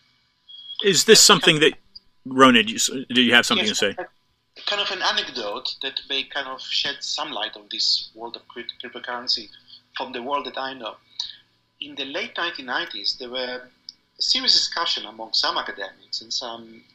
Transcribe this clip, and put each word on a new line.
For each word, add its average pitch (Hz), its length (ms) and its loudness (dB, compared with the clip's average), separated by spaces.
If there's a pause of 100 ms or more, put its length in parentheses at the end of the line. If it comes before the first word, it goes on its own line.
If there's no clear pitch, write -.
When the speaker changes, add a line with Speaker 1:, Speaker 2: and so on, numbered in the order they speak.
(840)
Speaker 1:
Is 185 220 4
this 214 160 10
something 160 400 6
that, 139 120 6 (520)
Ronan, 131 420 8
you 113 80 -4
s-, - 140 0 (200)
do 123 120 4
you 117 120 4
have 120 120 8
something 190 220 0
Speaker 2:
Yes, 104 120 0
Speaker 1:
to - 140 0
say? 175 120 -10 (600)
Speaker 2:
kind 202 160 -2
of 202 100 -6
an 185 100 -6
anecdote 131 800 -4
that 135 180 -6 (100)
may 135 140 -4
kind 139 240 -8
of 131 140 -12
shed - 400 -4
some 151 300 -6
light 107 240 -8
on 104 160 -18
this - 440 -2
world 113 200 -14
of - 120 -18
crypt-, - 260 -14 (100)
cryptocurrency 120 640 -6 (460)
from 127 160 -8
the 123 100 -8
world 139 240 -4
that - 120 -10
I 135 160 -6
know. 113 220 -12 (840)
In 143 140 -14
the 139 100 -8
late 180 320 -8
nineteen 165 300 -6
nineties, 127 520 -4
there 123 100 -10
were 127 320 -6 (560)
a - 40 -2
serious - 320 2
discussion - 520 -2
among 110 280 -12
some 151 240 0
academics 98 640 -8
and 113 120 -12
some 117 480 -10 (140)